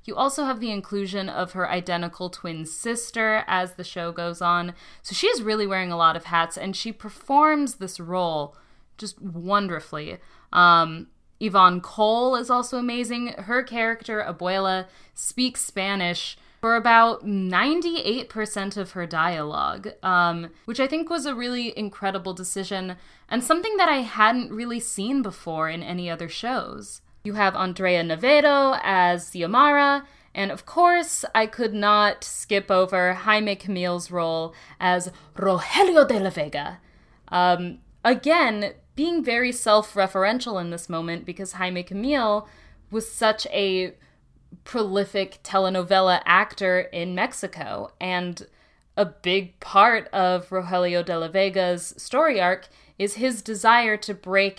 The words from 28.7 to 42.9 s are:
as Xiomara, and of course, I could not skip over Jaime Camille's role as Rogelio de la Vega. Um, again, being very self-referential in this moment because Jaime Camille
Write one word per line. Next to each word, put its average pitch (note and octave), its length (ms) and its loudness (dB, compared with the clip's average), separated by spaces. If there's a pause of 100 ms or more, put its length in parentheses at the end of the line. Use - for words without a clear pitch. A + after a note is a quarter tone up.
as F3+ 480 2
Xiomara, C#4 760 4 (300)
and G3 160 -2
of - 140 -10
course, F4 600 2 (100)
I A3 100 4
could A3 300 -4
not G#3 500 4
skip - 460 -2
over F#3 420 2
Jaime G#3 440 0
Camille's F3+ 540 -4
role E3 440 -2 (260)
as F3+ 320 0 (240)
Rogelio C#4+ 720 4
de A#3 100 2
la F#3+ 120 0
Vega. D3+ 500 -6 (480)
Um, F3 520 2 (240)
again, B3 680 2 (220)
being E4 280 -2
very A#3+ 300 0
self-referential G#3+ 1040 2
in E3+ 120 -6
this E3+ 180 -10
moment E3+ 380 -6
because F#3 260 -10
Jaime F3+ 300 -4
Camille G#3+ 640 -2 (420)